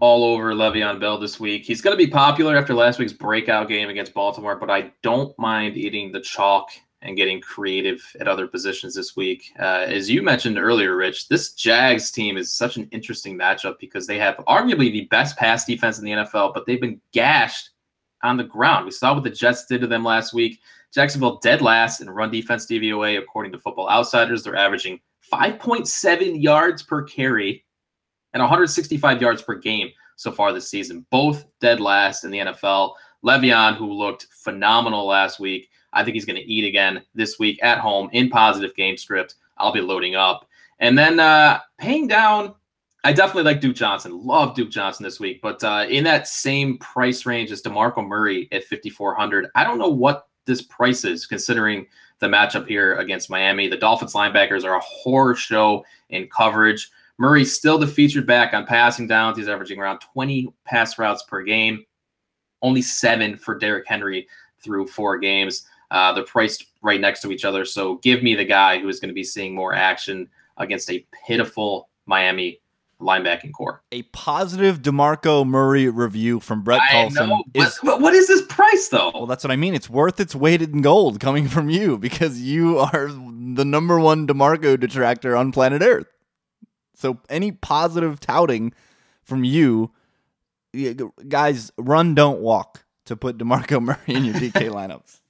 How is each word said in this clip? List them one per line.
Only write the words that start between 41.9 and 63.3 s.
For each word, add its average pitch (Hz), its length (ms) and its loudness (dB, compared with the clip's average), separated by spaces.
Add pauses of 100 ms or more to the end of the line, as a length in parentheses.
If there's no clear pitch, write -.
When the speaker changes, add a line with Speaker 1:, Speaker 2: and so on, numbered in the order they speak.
Speaker 1:
down, 214 460 2 (500)
I 147 80 4
definitely 190 320 2
like 147 160 2
Duke 131 160 0
Johnson. 98 460 -4
Love 139 320 2
Duke 120 160 -4
Johnson 98 320 -6
this 95 160 -12
week. 95 220 -8
But, 107 240 -8
uh, 104 240 -2
in 139 160 0
that 156 240 2
same 139 500 -2
price 127 460 -2
range 117 260 -4
is 101 120 -12
DeMarco 107 440 -2
Murray 98 460 -2
at 98 120 -4
fifty-four 101 500 -6
hundred. 104 400 -2
I 131 100 4
don't - 140 -2
know 190 100 0
what 131 400 2 (160)
this 123 160 -2
price 123 440 -2
is 98 220 -6
considering 107 600 -2 (320)
the 101 100 0
matchup 104 400 2
here 98 280 0
against 95 340 -6
Miami. 98 360 0
The 92 120 -4
Dolphins 110 340 0
linebackers 98 520 2
are 92 120 0
a 90 40 -2
horror 131 540 2
show 107 500 2 (260)
in 92 180 -8
coverage. 110 600 2 (280)
Murray's 135 380 4
still 156 220 2
the 151 80 0
featured 143 400 2
back 120 260 4
on 107 140 -2
passing 120 400 2
downs. 110 320 2
He's 107 100 -8
averaging 98 320 -8
around 98 200 -6
twenty 131 520 -4 (140)
pass 117 320 -2
routes 107 240 -2
per 95 200 -10
game. 110 420 -2 (760)
Only 127 220 2
seven 110 540 -2